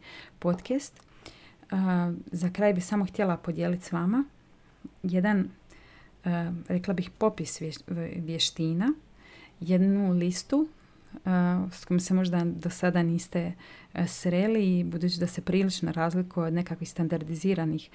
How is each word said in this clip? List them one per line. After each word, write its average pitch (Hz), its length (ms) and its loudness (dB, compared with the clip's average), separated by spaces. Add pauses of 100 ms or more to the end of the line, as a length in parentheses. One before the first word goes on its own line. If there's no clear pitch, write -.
(400)
podcast. 180 640 -2 (680)
A, 180 420 2 (180)
za 175 180 -2
kraj 202 240 2
bi 180 80 0
samo 202 240 0
htjela 185 320 0
podijeliti 175 480 -2
s - 60 -6
vama 185 320 2 (800)
jedan, 185 460 2 (760)
a, 170 280 0 (160)
rekla 180 260 -2
bih, 180 240 -2
popis 214 440 -2
vješ-, 160 200 -8 (340)
vještina, 165 800 0 (640)
jednu 185 520 4
listu, 180 560 2 (580)
a, 180 460 2
s - 140 -14
kojom 180 140 2
se 180 140 0
možda 180 320 2
do 170 240 -2
sada 175 340 2
niste, 170 480 0 (420)
a, 175 140 0
sreli, 185 720 2
i 175 40 0
budući 170 360 -2
da 175 80 0
se - 140 -4
prilično 185 500 0
razlikuje 170 560 0
od 160 60 -2
nekakvih 170 360 -4
standardiziranih, 160 1040 -2